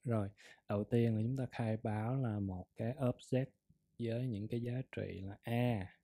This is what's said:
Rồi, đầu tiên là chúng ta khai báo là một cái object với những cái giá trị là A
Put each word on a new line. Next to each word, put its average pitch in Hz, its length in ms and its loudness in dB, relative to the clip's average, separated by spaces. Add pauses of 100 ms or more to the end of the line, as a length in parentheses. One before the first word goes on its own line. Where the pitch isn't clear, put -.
Rồi, 110 240 0 (400)
đầu 104 160 2
tiên 117 320 4
là 107 60 2
chúng 127 140 0
ta 127 140 -2
khai 110 260 0
báo 110 400 0
là 113 240 0
một 92 260 -4 (100)
cái 113 180 -2
object 131 520 0 (520)
với 120 300 -2
những 107 200 -2
cái 120 140 -2
giá 123 200 -2 (100)
trị 95 280 -6
là 95 220 -8
A 117 600 0